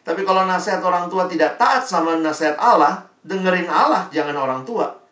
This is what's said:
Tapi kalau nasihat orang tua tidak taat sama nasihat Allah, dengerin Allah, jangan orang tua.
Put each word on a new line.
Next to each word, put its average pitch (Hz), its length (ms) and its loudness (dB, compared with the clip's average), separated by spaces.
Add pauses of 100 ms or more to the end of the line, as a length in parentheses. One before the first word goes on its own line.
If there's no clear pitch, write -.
Tapi 170 240 -4
kalau 190 240 2
nasihat 185 320 -2
orang 175 320 0
tua 180 160 -2
tidak 160 320 0
taat 254 240 2
sama 165 340 0
nasihat 156 380 -2
Allah, 185 480 4 (160)
dengerin 185 480 -2
Allah, 165 400 2
jangan 147 260 -4
orang 131 300 -4
tua. 208 240 -4 (240)